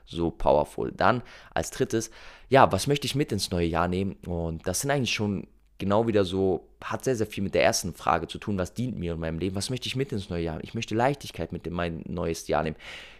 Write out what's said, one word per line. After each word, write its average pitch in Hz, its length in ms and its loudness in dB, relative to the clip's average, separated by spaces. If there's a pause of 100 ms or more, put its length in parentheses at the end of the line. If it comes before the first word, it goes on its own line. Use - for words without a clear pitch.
so 82 260 -2
powerful. 69 640 2
Dann 117 300 2 (320)
als - 160 -2
drittes, - 400 -2 (400)
ja, 123 220 10
was 95 140 0
möchte 143 200 2
ich - 80 -4
mit 143 180 -2
ins 98 180 -4
neue 87 160 2
Jahr 82 220 2
nehmen? 95 280 -2 (100)
Und 82 400 -4
das 90 140 -2
sind 139 100 -2
eigentlich 139 240 0
schon 104 320 -2 (320)
genau 101 280 2
wieder 104 180 4
so, 92 440 0 (140)
hat - 220 -6
sehr, 131 120 2
sehr 107 100 0
viel - 160 -6
mit 95 120 -2
der 82 100 6
ersten - 300 2
Frage 80 340 0
zu - 100 -12
tun, 101 200 -4
was 90 160 -4
dient 101 240 -4
mir 85 160 -4
in 80 60 -6
meinem 80 180 -4
Leben, 95 180 -2
was 95 140 -4
möchte 127 180 -6
ich 107 80 -6
mit 135 160 -4
ins 101 160 -6
neue 85 160 -2
Jahr? 80 180 -4
Ich - 120 -12
möchte 110 200 -4
Leichtigkeit 117 580 0
mit 80 140 -8
in 80 60 -4
mein 85 340 -4
neues 85 400 -4
Jahr 76 160 2
nehmen. 78 140 -4 (440)